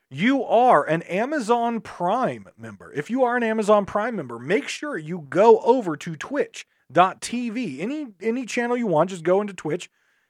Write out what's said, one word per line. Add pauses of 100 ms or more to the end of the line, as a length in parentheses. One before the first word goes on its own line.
you
are
an
Amazon
Prime (100)
member,
if
you
are
an
Amazon
Prime
member,
make
sure
you
go
over
to
twitch (240)
dot
T
V.
Any, (140)
any
channel
you
want,
just
go
into
Twitch, (400)